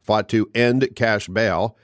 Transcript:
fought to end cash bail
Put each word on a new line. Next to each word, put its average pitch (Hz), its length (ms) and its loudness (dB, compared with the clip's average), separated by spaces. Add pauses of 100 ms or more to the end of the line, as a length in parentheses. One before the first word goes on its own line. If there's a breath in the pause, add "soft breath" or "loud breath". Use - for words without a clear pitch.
fought 107 280 0
to 110 220 0
end 120 440 2
cash 110 320 -2
bail 101 560 -2